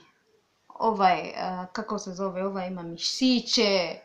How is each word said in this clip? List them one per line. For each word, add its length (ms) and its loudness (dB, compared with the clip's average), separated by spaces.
Ovaj, 680 2
a, 280 -6
kako 340 -6
se 140 -10
zove, 320 -4
ovaj 220 -4
ima 160 -8
mišiće 1200 2